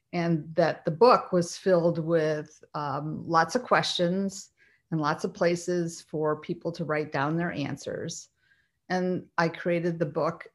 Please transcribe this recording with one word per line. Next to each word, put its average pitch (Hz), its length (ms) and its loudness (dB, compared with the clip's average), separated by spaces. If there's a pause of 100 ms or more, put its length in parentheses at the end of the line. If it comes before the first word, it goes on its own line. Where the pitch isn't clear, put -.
(140)
and 170 400 0
that 156 320 2
the 170 40 2
book 220 420 6
was 175 260 0
filled 170 400 2
with, 156 640 -2 (100)
um, 147 540 -6
lots 165 260 4
of 247 80 -2
questions 180 880 0 (400)
and 160 100 0
lots 156 240 0
of 185 100 -4
places 175 680 0
for 151 360 -2
people 170 360 -8
to 170 140 -8
write 151 260 -2
down 147 240 0
their 170 160 -2
answers. - 760 -8 (580)
And 180 380 -2 (100)
I 165 120 2
created 170 500 -2
the 165 80 -2
book 156 480 -4